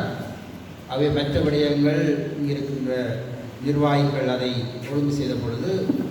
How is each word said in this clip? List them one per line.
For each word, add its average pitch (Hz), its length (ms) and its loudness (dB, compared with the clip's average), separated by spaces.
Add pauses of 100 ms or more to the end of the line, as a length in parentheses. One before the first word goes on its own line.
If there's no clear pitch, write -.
(880)
அவை 143 220 2
மற்ற 139 300 2
விடயங்கள், 147 920 2 (100)
இங்கிருக்கின்ற 131 720 -2 (480)
நிர்வாகிகள் 143 640 4
அதை 123 240 2 (400)
ஒழுங்கு 143 220 2
செய்த 143 200 0
பொழுது, 151 520 -2 (260)